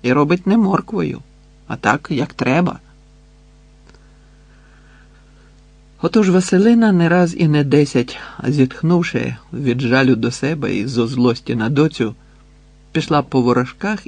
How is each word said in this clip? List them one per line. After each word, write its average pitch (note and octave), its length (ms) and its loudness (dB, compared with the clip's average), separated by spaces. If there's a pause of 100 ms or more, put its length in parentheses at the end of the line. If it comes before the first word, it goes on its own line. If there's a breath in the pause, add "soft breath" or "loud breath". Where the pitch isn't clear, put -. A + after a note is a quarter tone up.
І B2 100 0
робить D3 340 0
не G3+ 120 2
морквою, F3+ 640 -2 (440)
а A2+ 100 -10
так, B2 340 -2
як C#3+ 220 -4
треба. D3+ 460 -2 (3250 soft breath)
Отож F#3+ 280 2
Василина G3+ 640 4
не E3+ 160 4
раз F3 300 2
і E3+ 100 2
не D3 160 2
десять, C#3 540 0 (300 loud breath)
зітхнувши C#3+ 880 0 (160)
від B2 280 -2
жалю B2+ 360 2
до A#2 140 -2
себе C#3+ 460 -4
і G2+ 100 -4
зо A#2+ 200 -2
злості B2 480 -2
на A2+ 140 -2
доцю, C#3+ 460 0 (760 soft breath)
пішла D3+ 300 -2
по - 180 -2
ворожках B2+ 680 -2